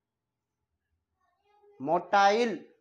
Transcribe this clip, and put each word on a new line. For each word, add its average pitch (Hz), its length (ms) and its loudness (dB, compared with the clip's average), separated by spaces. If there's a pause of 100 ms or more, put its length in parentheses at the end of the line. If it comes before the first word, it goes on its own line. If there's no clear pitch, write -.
(1800)
मोटाइल। 196 1000 0